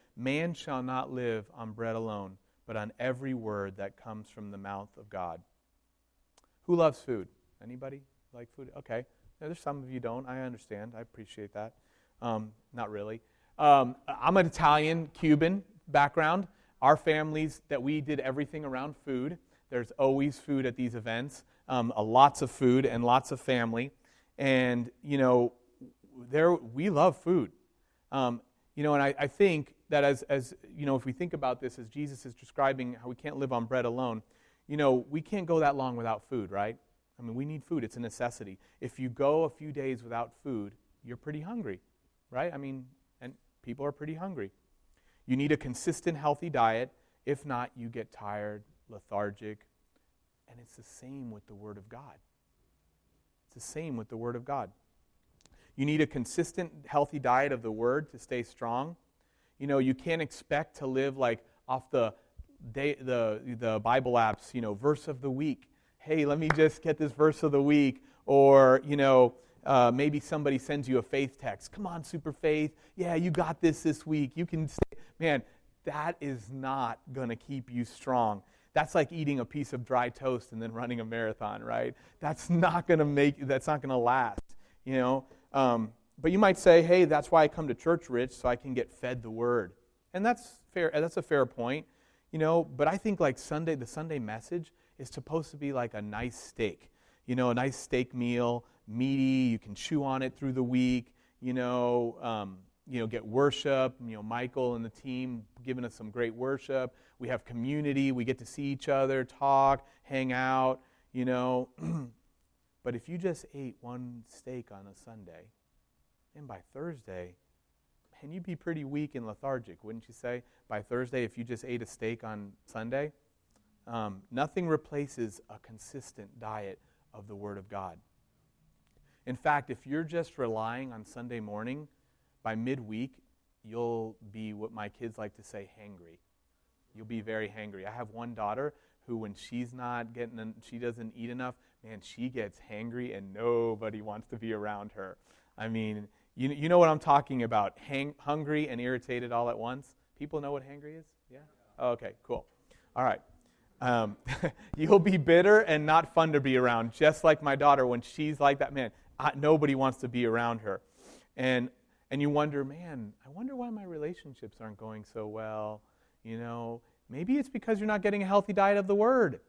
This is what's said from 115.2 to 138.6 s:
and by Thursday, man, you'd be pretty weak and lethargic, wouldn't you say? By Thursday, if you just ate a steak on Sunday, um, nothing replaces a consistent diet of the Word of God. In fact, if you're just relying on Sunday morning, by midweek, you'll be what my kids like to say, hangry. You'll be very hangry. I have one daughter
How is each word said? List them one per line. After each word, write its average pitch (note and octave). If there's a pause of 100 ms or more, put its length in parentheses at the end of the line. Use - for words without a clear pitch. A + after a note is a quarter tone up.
and D3
by A2+ (160)
Thursday, G#2+ (840)
man, D#3+
you'd F3+
be E3+
pretty D#3+
weak C#3+
and A#2+
lethargic, A2
wouldn't A2+
you A2+
say? B2 (240)
By G#2
Thursday, B2
if A2
you A#2+
just A#2
ate B2
a A2+
steak A2+
on G#2 (140)
Sunday, C3 (760)
um, G#2+
nothing D3+
replaces C#3+ (100)
a G#2+
consistent A2+
diet G#2+ (360)
of G#2
the G#2+
Word G2+
of F#2+
God. F#2+ (1300)
In B2+
fact, D3
if B2
you're D3+
just D#3+
relying A#2
on A2
Sunday A#2+
morning, A2+ (560)
by A2+
midweek, A#2 (500)
you'll A2+ (140)
be A2
what G#2
my G#2+
kids A2+
like G#2+
to G#2+
say, G2+ (100)
hangry. F2+ (760)
You'll G#2+
be A2+
very A2
hangry. G#2
I G#2
have A2+
one A#2
daughter A2 (340)